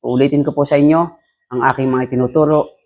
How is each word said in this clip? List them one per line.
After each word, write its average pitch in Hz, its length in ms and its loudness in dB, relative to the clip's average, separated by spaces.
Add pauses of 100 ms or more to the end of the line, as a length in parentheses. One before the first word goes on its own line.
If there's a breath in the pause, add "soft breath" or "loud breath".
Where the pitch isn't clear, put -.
Uulitin 139 420 0
ko 147 80 -4
po 143 80 0
sa 143 160 0
inyo, 156 220 4 (500)
ang 123 160 -6
aking 131 240 0
mga 127 160 -2
itinuturo 147 640 0 (160)